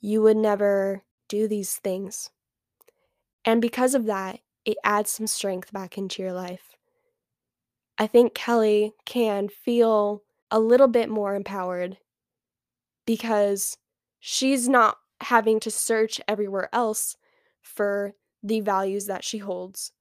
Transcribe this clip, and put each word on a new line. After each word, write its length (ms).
You 220
would 120
never 680
do 200
these 280
things. 560
And 160
because 320
of 120
that, 340
it 180
adds 280
some 160
strength 440
back 240
into 280
your 100
life. 420
I 80
think 260
Kelly 600
can 420
feel 760
a 100
little 280
bit 200
more 280
empowered 600
because 720
she's 480
not 300
having 380
to 120
search 560
everywhere 460
else 420
for 540
the 180
values 460
that 180
she 140
holds. 640